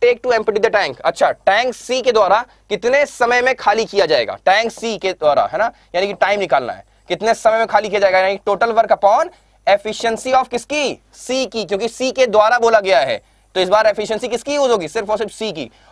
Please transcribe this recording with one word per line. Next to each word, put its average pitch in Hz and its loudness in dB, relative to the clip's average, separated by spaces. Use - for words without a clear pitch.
take 240 2
to 247 0
empty 214 0
the 214 2
tank? 160 -2
अच्छा, 170 0
टैंक 226 0
C 254 -4
के 226 2
द्वारा 214 2
कितने 247 0
समय 247 0
में 254 0
खाली 214 0
किया 196 0
जाएगा? 117 0
टैंक 214 2
C 226 -6
के 190 -4
द्वारा, 139 2
है 156 -6
ना, - 0
यानी 190 0
कि 202 -8
टाइम 196 0
निकालना 139 0
है, 95 -16
कितने 196 -2
समय 220 2
में 226 0
खाली 214 0
किया 202 -2
जाएगा, 185 2
यानी 190 0
total 220 0
work 220 2
upon 226 2
efficiency 220 -2
of 254 2
किसकी? 254 -6
C 262 -4
की, 214 -8
क्योंकि 196 -4
C 254 -4
के 254 2
द्वारा 214 2
बोला 226 4
गया 185 2
है, 120 -2
तो 185 0
इस 185 0
बार 214 4
एफिशिएंसी 214 -2
किसकी 240 -6
यूज़ 269 0
होगी? 190 0
सिर्फ 208 -6
और 214 -2
सिर्फ 214 -6
C 220 -8
की। 143 -10